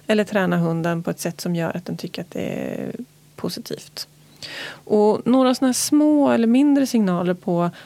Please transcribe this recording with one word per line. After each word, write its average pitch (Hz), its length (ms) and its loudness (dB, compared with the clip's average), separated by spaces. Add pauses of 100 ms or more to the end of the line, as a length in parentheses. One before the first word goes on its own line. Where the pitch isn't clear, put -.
eller 214 180 2
träna 185 320 0
hunden 165 460 -2
på 170 80 -4
ett 170 100 -8
sätt - 200 -8
som 175 160 -4
gör 165 200 -4
att 175 100 -10
den 170 100 -8
tycker - 260 -10
att - 80 -14
det - 120 -8
är - 500 -8 (440)
positivt. - 720 -12 (760)
Och 214 420 2
några 254 280 4
såna 262 140 0
här 254 40 2
små 294 580 4
eller 233 160 2
mindre 277 400 4
signaler 185 480 0
på 175 360 -2 (160)